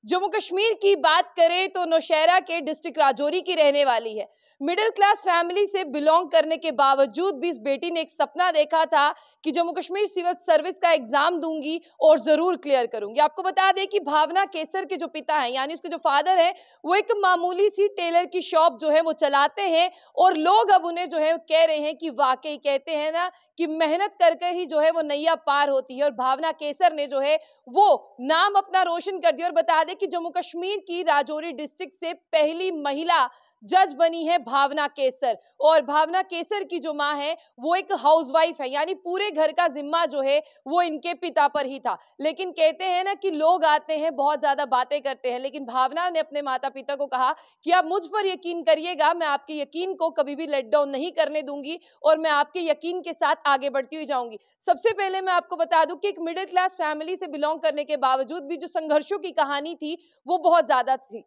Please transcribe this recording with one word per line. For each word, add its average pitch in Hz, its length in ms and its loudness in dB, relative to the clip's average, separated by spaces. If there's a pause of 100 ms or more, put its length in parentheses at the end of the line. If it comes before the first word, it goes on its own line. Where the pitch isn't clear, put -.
जम्मू 359 240 -2
कश्मीर 415 460 -2
की 403 280 2
बात 339 360 2
करें 349 320 4
तो 370 160 -4
नौशहरा 330 540 2
के 339 220 -4
डिस्ट्रिक्ट 302 380 -8
राजौरी 285 420 2
की 359 140 -4
रहने 285 300 4
वाली 226 320 -2
है। 208 120 -10 (320)
मिडिल 370 280 0
क्लास 415 300 2
फैमिली 349 460 0
से 392 180 -4
बिलोंग 302 480 0
करने 320 260 2
के 320 140 -4
बावजूद 277 680 0
भी 339 100 -2
इस 294 100 -6
बेटी 277 320 -4
ने 330 100 -2
एक - 80 -6
सपना 339 420 -2
देखा 311 340 2
था 302 240 4 (340)
कि 311 80 -4
जम्मू 339 200 -2
कश्मीर 370 340 -4
सिविल 359 360 -4
सर्विस 320 360 0
का 339 140 2
एग्जाम 294 480 0
दूंगी 311 400 -6 (220)
और 311 180 8
जरूर 311 380 2
क्लियर 269 280 0
करूंगी। 220 340 -6
आपको 302 240 2
बता 381 280 2
दें 381 160 0
कि 403 140 -2
भावना 311 440 2
केसर 339 400 -6
के 349 120 -6
जो 339 100 -6
पिता 311 300 -4
हैं, 254 120 -2
यानी 262 240 -4
उसके 339 160 -12
जो 330 80 -8
फादर 311 400 2
हैं, 349 160 4 (300)
वो 330 120 2
एक 415 160 2 (100)
मामूली 370 480 2
सी 403 180 0 (100)
टेलर 339 280 0
की 359 160 -6
शॉप 320 380 2
जो 311 100 -2
है 311 120 4
वो 320 140 -2
चलाते 285 460 2
हैं 349 280 2 (280)
और 359 200 6
लोग 381 320 4
अब 370 160 6
उन्हें 349 240 -4
जो 330 80 -4
है 311 200 0 (120)
कह 320 160 6
रहे 311 120 2
हैं 302 200 -4
कि 330 140 -6
वाकई 262 460 0
कहते 277 340 -4
हैं 302 200 -2
ना 349 180 -2 (280)
कि 330 100 -2
मेहनत 330 520 -2
कर 330 160 6
कर 349 180 -4
ही 359 120 -4
जो 302 140 -2
है 311 120 4
वो 330 100 -2
नैया 302 340 0 (100)
पार 285 240 2
होती 262 280 -2
है। 277 60 -2
और 294 100 0
भावना 262 400 -2
केसर 320 400 0
ने 294 140 -4
जो 269 120 -4
है 302 200 0 (280)
वो 320 540 2
नाम 330 340 2
अपना 392 280 2
रोशन 359 360 -4
कर 330 120 2
दिया। 311 160 -4
और 349 60 -4
बता 330 300 2
दें 349 120 -4
कि 392 120 -4
जम्मू 339 220 -6
कश्मीर 359 580 -6
की 349 160 -6
राजौरी 311 500 0
डिस्ट्रिक्ट 302 420 -12
से 339 180 -8
पहली 330 600 -2
महिला 294 540 0 (360)
जज 359 300 2
बनी 330 320 0
है 349 120 2
भावना 277 500 0
केसर। 262 500 -2 (240)
और 302 200 6
भावना 311 420 0
केसर 370 400 -6
की 320 160 -8
जो 311 140 -6
माँ 294 220 -2
है 294 200 -4 (240)
वो 311 160 0
एक 381 180 -4
हाउसवाइफ 320 680 2
है, 254 80 -6
यानी 302 260 -2
पूरे 381 360 -4
घर 311 200 0
का 339 160 0
जिम्मा 294 380 -2
जो 277 160 -4
है 277 200 0 (260)
वो 330 140 0
इनके 339 320 -4
पिता 302 340 0
पर 285 180 -2
ही 262 140 -10
था। 208 180 -6 (240)
लेकिन 320 300 -4
कहते 320 340 0
हैं 359 180 0
ना 392 100 -2
कि 381 180 -4
लोग 320 340 2
आते 302 320 2
हैं, 302 180 -4
बहुत 294 240 0
ज्यादा 285 260 0
बातें 254 360 -2
करते 254 300 -6
हैं, 247 80 -6
लेकिन 269 260 -10
भावना 262 440 -2
ने 330 100 -2
अपने 294 220 -4
माता 269 280 -4
पिता 269 260 -8
को 277 120 -4
कहा 254 260 0 (320)
कि 311 60 0
आप 359 140 4
मुझ 349 200 -2
पर 392 200 -4
यकीन 349 380 -6
करिएगा, 320 500 2
मैं 339 140 -2
आपके 294 320 -4
यकीन 330 360 -6
को 330 160 -2
कभी 285 240 -4
भी 311 120 -8
लेट 269 240 -4
डाउन 294 180 2
नहीं 277 220 -6
करने 311 300 -2
दूंगी 285 380 -10 (240)
और 311 140 4
मैं 320 140 0
आपके 294 300 0
यकीन 330 400 -4
के 339 120 -8
साथ 320 340 -2
आगे 277 220 2
बढ़ती 269 260 -6
हुई 311 100 -8
जाऊंगी। 240 340 -6 (280)
सबसे - 260 2
पहले 381 280 -2
मैं 381 120 -2
आपको 349 220 -2
बता 330 300 2
दूं 330 100 -8
कि 339 120 -6
एक 392 140 -6
मिडिल 339 240 -6
क्लास 370 300 0
फैमिली 311 400 -4
से 359 120 -10
बिलोंग 302 320 -4
करने 294 240 -2
के 294 160 -4
बावजूद 262 440 -2
भी 320 140 -8
जो 320 100 -12
संघर्षों 311 520 -2
की 349 140 -8
कहानी 285 420 -2
थी 311 220 -8 (300)
वो 349 120 0
बहुत 330 280 4
ज्यादा 262 300 2
थी 220 300 -16